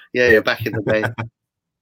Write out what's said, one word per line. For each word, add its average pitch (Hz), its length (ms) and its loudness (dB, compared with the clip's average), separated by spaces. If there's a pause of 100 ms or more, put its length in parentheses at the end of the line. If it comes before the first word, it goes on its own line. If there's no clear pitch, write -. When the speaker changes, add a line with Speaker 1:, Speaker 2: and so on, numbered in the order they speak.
(120)
Speaker 1:
Yeah, 123 160 2
yeah, 110 120 6
back 113 260 -2
in 110 60 -6
the 110 100 -6
day. 107 220 0 (140)
Speaker 2:
<laughs> 117 60 -6 (580)